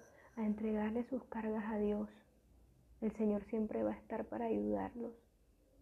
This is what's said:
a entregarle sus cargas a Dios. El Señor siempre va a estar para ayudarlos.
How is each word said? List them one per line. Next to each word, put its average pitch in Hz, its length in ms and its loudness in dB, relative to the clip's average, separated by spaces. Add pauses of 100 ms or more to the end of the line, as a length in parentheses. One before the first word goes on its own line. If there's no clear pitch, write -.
(340)
a 226 100 -2
entregarle 214 600 2
sus 240 200 -2
cargas 220 420 -2
a 220 120 0
Dios. 208 320 2 (920)
El 220 120 2
Señor 208 320 2
siempre 220 380 0
va 214 100 2
a 208 40 -6
estar 220 300 -4
para 233 200 -4
ayudarlos. 208 680 0 (680)